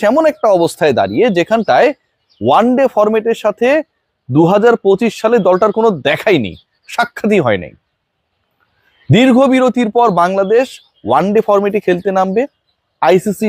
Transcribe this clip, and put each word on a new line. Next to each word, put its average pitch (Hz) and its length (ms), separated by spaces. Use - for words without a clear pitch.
এমন 302 220
একটা - 160
অবস্থায় 160 420
দাঁড়িয়ে 107 260
যেখানটায় 202 520
ওয়ান 147 240
ডে 269 80
ফরম্যাটের 220 480
সাথে 220 240
দু 143 120
হাজার 214 220
পঁচিশ 196 280
সালে 233 160
দলটার 185 300
কোনো 226 120
দেখাই 156 380
নেই, 82 100
সাক্ষাৎই 214 560
হয় 104 180
নাই। 65 100
দীর্ঘ 233 280
বিরতির 247 440
পর 233 120
বাংলাদেশ 196 460
ওয়ান 143 260
ডে 220 140
ফরম্যাটে 202 380
খেলতে 180 320
নামবে, 190 240
আইসিসি 185 480